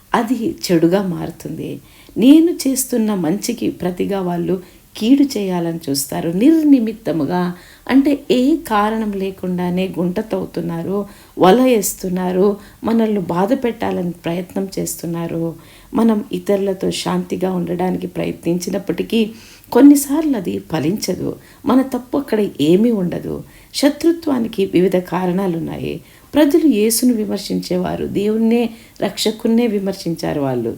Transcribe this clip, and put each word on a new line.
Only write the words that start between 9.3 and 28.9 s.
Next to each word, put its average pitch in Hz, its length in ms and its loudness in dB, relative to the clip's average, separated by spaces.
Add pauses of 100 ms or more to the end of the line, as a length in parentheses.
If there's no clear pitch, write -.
గుంట 180 200 -2
తవ్వుతున్నారు, 185 840 -4 (340)
వల 190 220 6
వేస్తున్నారు, 185 960 0 (260)
మనల్ని 220 360 0
బాధ 175 340 -2
పెట్టాలని 196 580 -4
ప్రయత్నం 180 560 -6 (120)
చేస్తున్నారు. 165 760 -6 (380)
మనం 220 300 2 (100)
ఇతరులతో 190 580 -2
శాంతిగా 180 640 -4
ఉండడానికి 180 540 -4
ప్రయత్నించినప్పటికీ 180 1200 -2 (400)
కొన్నిసార్లు 285 680 6
అది 190 220 -4
ఫలించదు. 175 760 -4 (300)
మన 254 160 4
తప్పు 254 360 -4
అక్కడ 214 300 0 (140)
ఏమీ 185 300 4
ఉండదు. 165 520 -4 (300)
శత్రుత్వానికి 277 920 0
వివిధ 185 320 2
కారణాలున్నాయి. 175 1040 -4 (320)
ప్రజలు 311 340 4
యేసును 226 460 2
విమర్శించేవారు, 180 920 -2
దేవుణ్ణే, 226 640 2 (320)